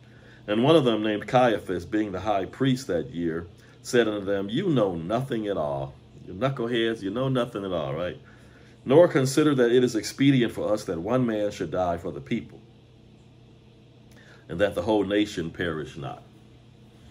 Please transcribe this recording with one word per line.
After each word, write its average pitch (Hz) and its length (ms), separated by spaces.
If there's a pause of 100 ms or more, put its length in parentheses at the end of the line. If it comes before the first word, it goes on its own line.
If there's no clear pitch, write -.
(460)
And 107 160
one 156 140
of 143 80
them, 107 180
named 107 240
Caiaphas, 104 580
being 107 280
the 92 80
high 101 240
priest 131 420
that 82 240
year, 82 380 (340)
said 120 240
unto 104 180
them, 98 240
"You 160 200
know 107 260
nothing 110 540
at 98 80
all." 69 380 (320)
You 90 80
knuckleheads, 117 680
you 98 80
know 127 180
nothing 120 360
at 95 80
all, 73 220
right? 80 240 (640)
"Nor 165 240
consider 143 480
that 120 160
it 127 100
is 120 140
expedient 131 560
for 87 200
us 110 120
that 87 160
one 120 260
man 104 240
should 90 220
die 90 240
for 85 160
the 71 80
people, - 400 (1900)
and 85 120
that 101 160
the 87 60
whole 104 220
nation 98 460
perish 78 460
not." 67 260 (880)